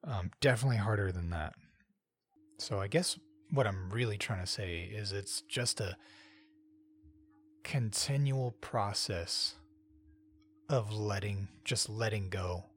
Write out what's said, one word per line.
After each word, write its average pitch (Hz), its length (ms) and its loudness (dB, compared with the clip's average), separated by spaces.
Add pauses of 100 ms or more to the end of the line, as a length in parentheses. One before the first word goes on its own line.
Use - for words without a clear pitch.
Um, 95 260 -2 (100)
definitely 127 380 4
harder 101 340 2
than 87 180 -2
that. 78 240 -4 (1040)
So 104 200 -2
I 95 80 0
guess 156 320 2 (320)
what 139 160 4
I'm 95 240 -2
really 110 260 0
trying 101 240 -2
to 87 60 -4
say 87 380 -2
is 101 280 -6
it's 98 300 -4
just - 380 -2
a 92 160 -2 (1700)
continual 135 960 2
process - 960 0 (1120)
of 110 240 2
letting, 101 560 0 (160)
just - 240 0
letting 107 420 -2
go 90 340 -2 (120)